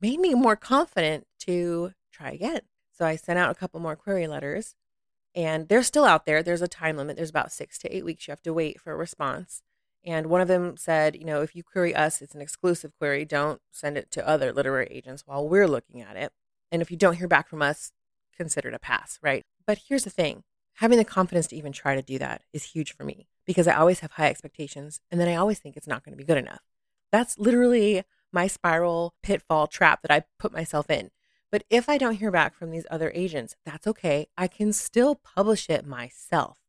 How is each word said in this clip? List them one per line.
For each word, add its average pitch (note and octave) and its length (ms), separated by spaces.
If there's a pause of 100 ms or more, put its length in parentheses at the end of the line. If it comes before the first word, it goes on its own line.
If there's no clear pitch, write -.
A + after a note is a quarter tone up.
made B3+ 180
me F4+ 140
more A#3+ 220
confident F3 720 (140)
to F3 520 (180)
try C#3+ 200
again. G#3+ 300 (300)
So - 140
I D#3+ 100
sent F3 220
out E3 140
a - 40
couple F3+ 240
more D#3+ 160
query F#3 320
letters, D3 480 (600)
and D#3+ 340
they're A#3 140
still D4 220
out E3 200
there. D#3 180
There's F3 180
a F3+ 60
time D#3+ 300
limit. C#3+ 180
There's D#3+ 140
about D#3 220
six - 280
to - 160
eight F#3 100
weeks E3 220
you C#3+ 40
have D3 120
to D#3+ 100
wait D#3+ 280
for E3 100
a D3+ 60
response. D3+ 640 (420)
And D#3+ 240
one F3+ 140
of F3 60
them F3 300
said, D#3 380
you D#3+ 100
know, D3+ 160
"If D#3+ 140
you E3+ 80
query F3 320
us, D#3 260
it's C#3+ 140
an D3 60
exclusive E3 560
query. C#3+ 280
Don't D3 360 (100)
send D3 260
it - 140
to - 160
other C#3+ 240
literary C3+ 380
agents C3 360
while C#3+ 220
we're F#3+ 200
looking B2 340
at G2 160
it. C3+ 160 (380)
And E3+ 100
if E3 100
you E3+ 60
don't F3 200
hear F3+ 100
back D#3 200
from D3+ 140
us, C#3+ 320 (420)
consider D3+ 340
it - 60
a - 40
pass," - 420
right? C#3 240 (200)
But G#3 220
here's C4+ 160
the G3 60
thing. - 340 (320)
Having A#3 220
the A3 80
confidence F3+ 420
to - 80
even D3 160
try C#3 240
to C3+ 60
do C3+ 160
that C3 260 (100)
is D3+ 100 (100)
huge D#3 200
for C#3 100
me, - 240 (180)
because F3+ 220
I - 80
always F3 240
have D#3 140
high D3+ 160
expectations, D3 720 (100)
and F3 100
then F3 60
I E3+ 80
always G3 240
think D3 180
it's - 100
not C#3 160
gonna C#3 140
be C#3 60
good D3+ 140
enough. - 240 (500)
That's A#3 260
literally A3+ 680 (280)
my F3+ 160
spiral E3+ 760
pitfall D#3 460
trap - 340
that - 100
I D3+ 120 (160)
put - 140
myself D#3+ 360
in. C#3 220 (400)
But G#3 180
if A#3+ 200
I D4 80
don't A#3+ 180
hear G3+ 160
back D#3+ 240
from E3 160
these E3 180
other D#3+ 240
agents, D#3+ 520
that's D#3 200
okay. D#3 520
I F#3 100
can G#3+ 240
still B3+ 440
publish - 540
it D3+ 160
myself. C3 720 (120)